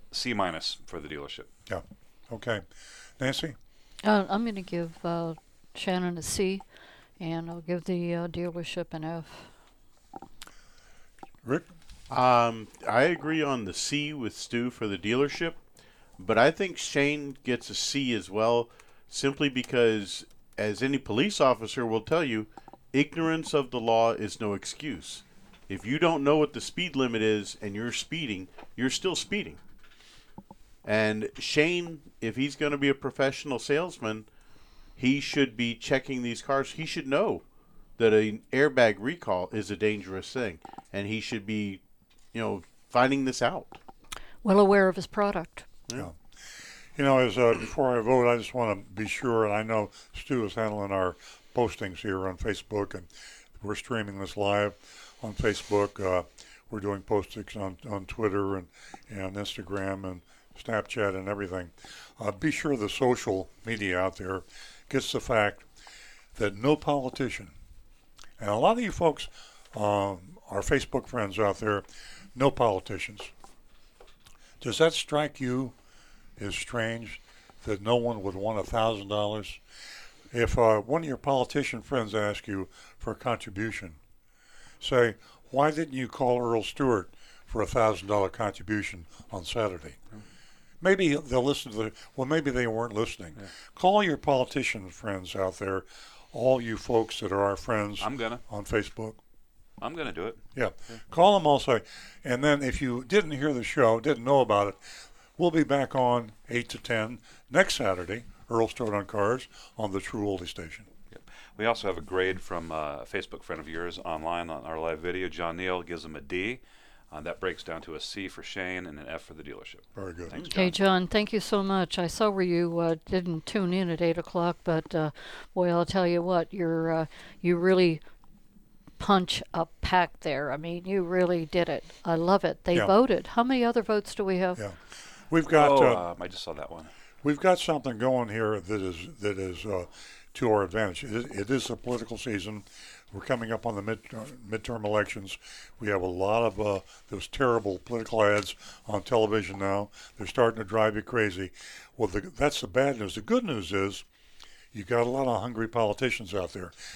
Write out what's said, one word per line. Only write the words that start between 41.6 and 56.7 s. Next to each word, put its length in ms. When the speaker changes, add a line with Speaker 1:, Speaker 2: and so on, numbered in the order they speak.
Speaker 4:
you 80
know, 220
finding 340
this 180
out. 260
Speaker 3:
Well 160
aware 300
of 80
his 100
product. 560
Speaker 2:
Yeah. 160
You 80
know, 140
as, 180
uh, 160
before 440
I 40
vote, 260
I 100
just 160
wanna 280
be 140
sure, 380
and 80
I 100
know 280
Stu 300
is 120
handling 360
our 240
postings 420
here 300
on 100
Facebook, 580
and 100
we're 140
streaming 440
this 180
live 360
on 120
Facebook. 680
Uh, 200